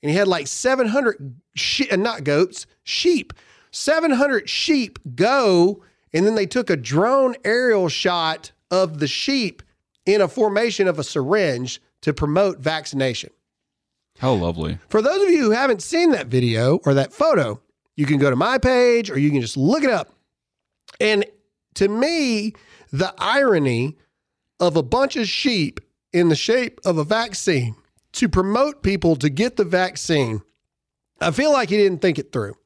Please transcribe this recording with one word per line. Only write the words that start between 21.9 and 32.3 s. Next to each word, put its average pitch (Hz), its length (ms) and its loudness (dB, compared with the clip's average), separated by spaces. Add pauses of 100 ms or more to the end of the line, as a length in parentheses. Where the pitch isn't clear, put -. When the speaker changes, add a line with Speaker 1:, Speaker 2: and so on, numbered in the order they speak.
Speaker 1:
the 160 260 -2
irony 156 800 0 (640)
of 175 160 2
a 160 80 2
bunch 254 320 0
of 233 100 -2
sheep - 540 -2 (320)
in 175 160 4
the 156 80 2
shape 240 480 -2
of 180 140 0
a 151 60 0
vaccine 180 680 -2 (380)
to - 160 -2
promote 214 560 0
people 175 320 2
to 143 120 0
get 185 280 -2
the 208 80 2
vaccine, 165 760 -2 (800)
I 170 120 -2
feel 294 200 2
like 247 180 2
he 202 60 0
didn't 196 240 2
think 156 200 0
it - 100 -12